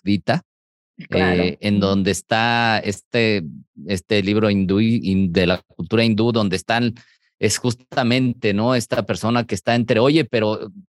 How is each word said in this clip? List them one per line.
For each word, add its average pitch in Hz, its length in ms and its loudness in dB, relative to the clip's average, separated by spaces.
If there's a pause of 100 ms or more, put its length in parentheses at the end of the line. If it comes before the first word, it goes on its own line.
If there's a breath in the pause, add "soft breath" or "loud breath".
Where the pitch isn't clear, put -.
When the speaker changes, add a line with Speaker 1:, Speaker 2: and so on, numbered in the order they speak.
Speaker 1:
Gita, 101 380 0 (680)
Speaker 2:
Claro. 90 340 0
Speaker 1:
eh, 92 180 -2
en 104 180 0
Speaker 2:
Ujú. 98 80 2
Speaker 1:
donde 98 260 2
está 117 640 0
este, 104 640 -2 (460)
este 101 340 -2
libro 104 260 2
hindú, 98 300 2
hin-, 95 540 0
de 90 160 2
la 90 180 0
cultura 113 380 -2
hindú, 113 260 2
donde 104 240 0
están, 113 400 -2 (460 soft breath)
es 107 180 0
justamente, 120 960 -2
¿no? 120 220 0
Esta 117 300 -2
persona 113 380 -2
que 104 120 -6
está 117 180 -2
entre, 120 240 0
"Oye, 147 260 4
pero 107 460 -2 (220)